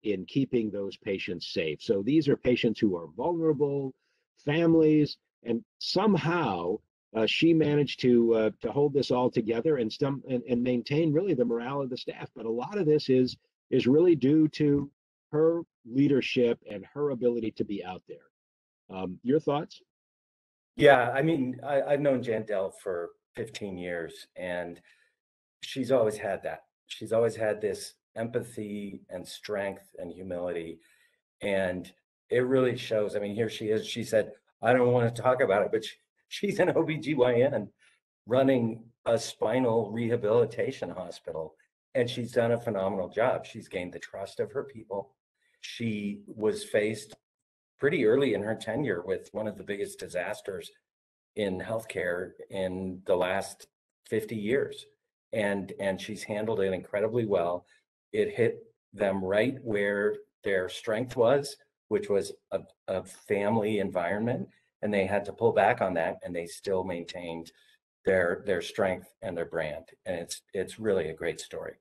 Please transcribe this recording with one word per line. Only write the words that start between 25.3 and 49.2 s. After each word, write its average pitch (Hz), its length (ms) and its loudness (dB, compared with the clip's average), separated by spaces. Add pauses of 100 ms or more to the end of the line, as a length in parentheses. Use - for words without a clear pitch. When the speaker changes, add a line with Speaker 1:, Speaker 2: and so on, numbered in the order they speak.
Speaker 2:
she's 127 300 -6
always 110 260 2
had 98 260 -6
that. 80 200 -10 (240)
She's 107 260 -8
always 113 220 2
had 107 260 -2
this 98 320 -4 (220)
empathy 104 920 -8
and 90 180 -12
strength 98 720 -8
and 87 120 -10
humility. 87 680 -8 (600)
And 95 500 -2 (380)
it 123 100 2
really 127 380 2
shows. 104 380 -2
I 104 40 -2
mean, 101 160 -4
here 110 140 0
she 110 180 -8
is. 107 180 0
She 117 180 -6
said, 107 280 0 (300)
"I 117 120 4
don't 123 180 6
wanna 120 200 4
talk 127 300 2
about 101 220 4
it," 101 80 0
but 110 120 0
she, - 120 -12 (340)
she's 196 300 -2
an 175 160 4
O 165 80 4
B 151 140 -2
G 143 160 -4
Y 123 280 4
N 127 280 0 (560)
running 120 600 2 (200)
a 117 120 4
spinal 113 760 0
rehabilitation 113 1000 0
hospital. 85 640 -10 (400)
And 120 140 2
she's 120 220 -6
done 117 220 2
a 117 60 0
phenomenal 98 500 -2
job. 113 360 0
She's 101 220 -16
gained 90 260 -6
the 85 60 -12
trust - 400 -12
of 107 120 -4
her 135 120 -6
people. 101 500 -12 (480)
She 104 640 -6
was 107 380 -2
faced 107 500 -2 (640)
pretty 139 280 2
early 123 280 4
in 95 80 -2
her 110 140 -2
tenure 107 500 -4
with 92 280 -4